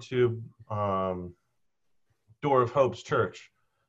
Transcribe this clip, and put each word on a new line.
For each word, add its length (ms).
to, 320
um, 640
Door 200
of 100
Hope's 300
church, 480